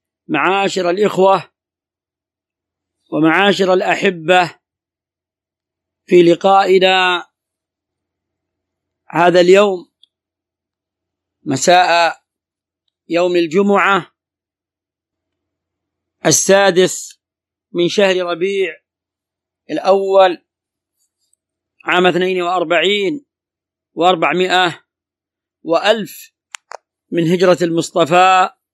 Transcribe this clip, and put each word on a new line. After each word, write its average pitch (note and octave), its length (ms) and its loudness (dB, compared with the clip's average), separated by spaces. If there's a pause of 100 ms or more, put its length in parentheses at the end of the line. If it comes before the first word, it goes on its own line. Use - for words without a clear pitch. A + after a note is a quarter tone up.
(280)
معاشر F3+ 640 -2
الإخوة F#3+ 640 0 (1600)
ومعاشر F3+ 640 0
الأحبة F3+ 840 -2 (1500)
في F3+ 180 4
لقائنا F#3 1040 2 (1800)
هذا F3 300 2
اليوم F#3 540 2 (1500)
مساء E3+ 800 0 (840)
يوم F3 280 -2
الجمعة F#3 800 0 (2000)
السادس F#3+ 960 0 (500)
من E3+ 180 -2
شهر F#3+ 280 0
ربيع F3+ 580 -6 (920)
الأول F#3+ 760 0 (1400)
عام F3 200 0
اثنين F3+ 360 -2
وأربعين F3 840 -2 (680)
وأربعمائة F3 920 -2 (760)
وألف F#3+ 720 -4 (800)
من E3+ 200 -2
هجرة F3+ 300 2
المصطفى F3 880 0 (240)